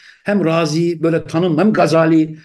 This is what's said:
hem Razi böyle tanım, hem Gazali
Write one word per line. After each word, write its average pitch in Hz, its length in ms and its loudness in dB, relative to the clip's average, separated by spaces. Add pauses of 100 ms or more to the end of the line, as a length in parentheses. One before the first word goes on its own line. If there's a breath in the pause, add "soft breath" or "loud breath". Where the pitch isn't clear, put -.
(240 loud breath)
hem 202 200 0
Razi 165 580 -2
böyle 165 220 0
tanım, 165 340 -2
hem 208 140 2
Gazali 160 720 2